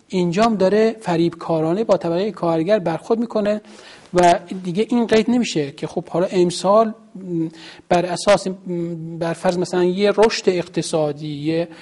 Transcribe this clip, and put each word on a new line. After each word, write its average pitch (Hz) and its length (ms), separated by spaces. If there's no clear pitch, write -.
اینجام 190 480
داره 208 440
فریبکارانه 165 840
با 208 140
طبقه 175 340
کارگر 170 480
برخورد 170 400
می‌کنه 214 420
و 175 260
دیگه 185 260
این 240 180
قید 220 240
نمیشه 175 400
که - 160
خب - 200
حالا 170 180
امسال 190 680
بر 175 160
اساس، 180 420
بر 165 140
فرض 180 240
مثلاً 180 260
یه 190 340
رشد 214 320
اقتصادی، 156 800
یه، 156 400